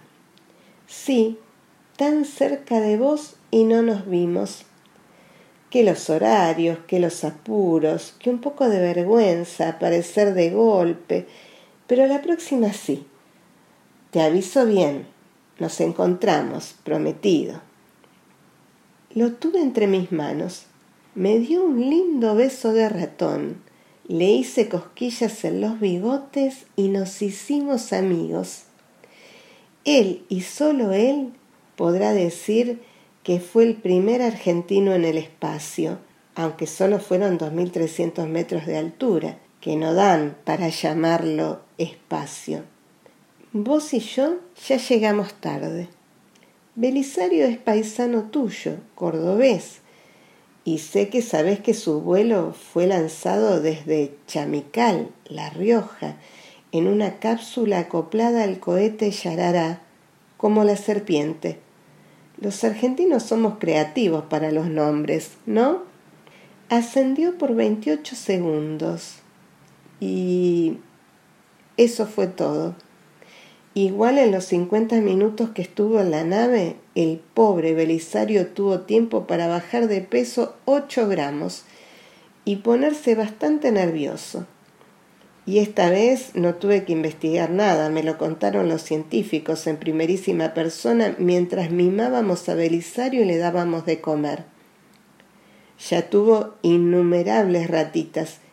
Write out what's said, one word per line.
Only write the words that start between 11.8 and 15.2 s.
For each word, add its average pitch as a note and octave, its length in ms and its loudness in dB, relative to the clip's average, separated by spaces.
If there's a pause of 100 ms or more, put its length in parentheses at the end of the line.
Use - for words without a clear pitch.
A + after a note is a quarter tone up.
pero C4 200 4
la C#4 140 2
próxima C#4+ 500 0
sí. C#3 340 -6 (1080)
Te E3 100 0
aviso F#3+ 440 2
bien, E3+ 420 2 (520)